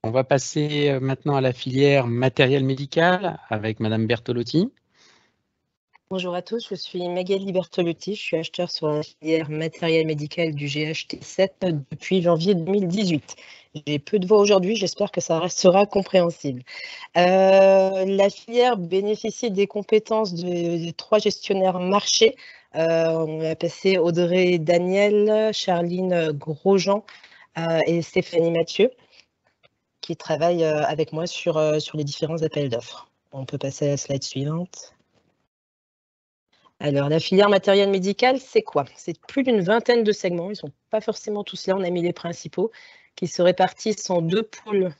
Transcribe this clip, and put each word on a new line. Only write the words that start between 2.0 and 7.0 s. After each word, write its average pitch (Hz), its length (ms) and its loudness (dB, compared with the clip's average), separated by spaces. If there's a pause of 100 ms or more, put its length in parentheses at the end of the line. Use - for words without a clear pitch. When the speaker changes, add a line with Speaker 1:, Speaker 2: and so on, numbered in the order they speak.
Speaker 1:
matériel 131 580 2
médical 165 760 0 (100)
avec 110 300 -4
Madame 110 260 0
Bertolotti. 120 680 -2 (1400)
Speaker 2:
Bonjour 180 220 -4
à 175 80 -4
tous, 220 260 -8
je - 60 -8
suis 180 340 -8